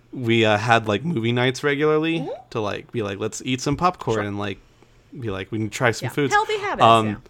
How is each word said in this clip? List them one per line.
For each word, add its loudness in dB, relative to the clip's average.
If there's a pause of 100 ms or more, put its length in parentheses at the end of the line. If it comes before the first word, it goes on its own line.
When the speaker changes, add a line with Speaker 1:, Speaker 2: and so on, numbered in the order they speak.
(120)
Speaker 1:
we, 2
uh, 4
had, 4
like, 0
movie -2
nights 0
regularly 2
Speaker 2:
Mm-hmm. -8
Speaker 1:
to, -4
like, -6
be -4
like, -6
"Let's -6
eat -2
some -2
popcorn," -2
Speaker 2:
Sure. -2
Speaker 1:
and, -6
like, -6 (600)
be -8
like, -8
"We -4
can -4
try 0
some -8
Speaker 2:
Yeah. -6
Speaker 1:
foods." 0
Speaker 2:
Healthy 0
habits, -2
Speaker 1:
Um, 8
Speaker 2:
yeah. -4 (140)